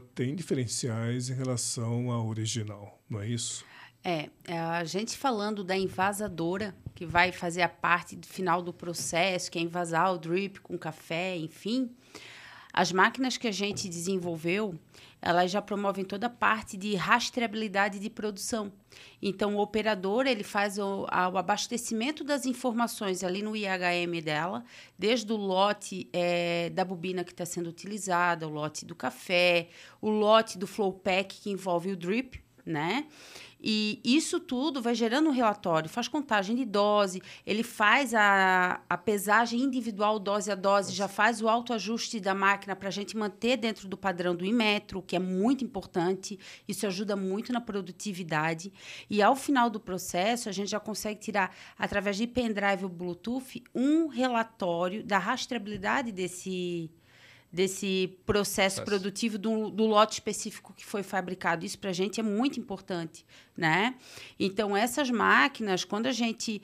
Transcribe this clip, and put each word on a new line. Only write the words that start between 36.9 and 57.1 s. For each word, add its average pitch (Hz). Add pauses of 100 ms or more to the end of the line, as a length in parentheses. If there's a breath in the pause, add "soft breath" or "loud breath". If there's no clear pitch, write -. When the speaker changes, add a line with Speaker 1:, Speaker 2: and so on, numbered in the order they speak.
Speaker 2:
ele 214
faz 233
a, 190
a 175
pesagem 214
individual, 220
dose 202
a -
dose, 196
já 190
faz 214
o 226
autoajuste 226
da 190
máquina 196
pra 196
gente 202
manter 220
dentro 214
do 175
padrão 175
do 175
Inmetro, 208
que -
é -
muito 185
importante, 190 (300 loud breath)
isso 208
ajuda 196
muito 196
na 240
produtividade. 175 (380 loud breath)
E 208
ao 226
final 254
do 214
processo, 190
a -
gente 190
já 208
consegue 214
tirar, 196 (260 loud breath)
através 202
de 233
pendrive 202
ou 190
Bluetooth, 180 (100)
um 302
relatório 226
da 202
rastreabilidade 214
desse, 180 (600 loud breath)